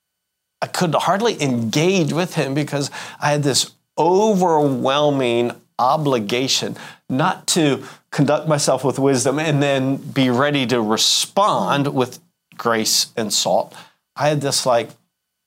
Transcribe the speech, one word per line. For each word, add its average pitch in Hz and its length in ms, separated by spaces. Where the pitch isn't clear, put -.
I 135 40
could 165 280
hardly 190 480
engage 143 720
with 180 220
him 135 180
because 143 360
I 147 120
had 147 100
this 135 300
overwhelming 147 1500
obligation 123 960
not 151 400
to 139 360
conduct 147 380
myself 143 360
with 127 140
wisdom 135 400
and 151 240
then 135 340
be 131 340
ready 135 360
to 120 140
respond 131 1120
with 123 260
grace - 600
and 107 160
salt. - 420
I 143 120
had 151 120
this, 135 240
like, 117 260